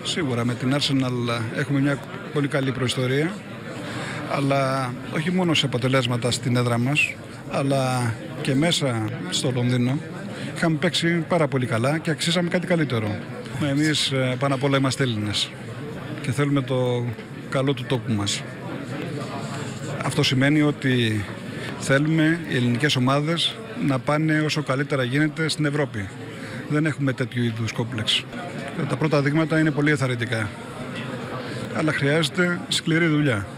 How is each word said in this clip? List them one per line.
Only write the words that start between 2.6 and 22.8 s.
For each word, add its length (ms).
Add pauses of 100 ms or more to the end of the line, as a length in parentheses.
προϊστορία, 600 (1040)
αλλά 580 (220)
όχι 160
μόνο 220
σε 120
αποτελέσματα 680
στην 240
έδρα 220
μας, 380 (360)
αλλά 640 (280)
και 140
μέσα 540 (200)
στο 260
Λονδίνο 420 (580)
είχαμε 220
παίξει 500
πάρα 200
πολύ 180
καλά 320
και 140
αξίζαμε 380
κάτι 180
καλύτερο. 480 (540)
Εμείς, 420
ε, 280
πάνω 160
απ' 80
όλα 140
είμαστε 260
Έλληνες 480 (680)
και 100
θέλουμε 300
το 440 (440)
καλό 240
του 140
τόπου 260
μας. 300 (1600)
Αυτό 200
σημαίνει 380
ότι 640 (540)
θέλουμε 600 (100)
οι 60
ελληνικές 400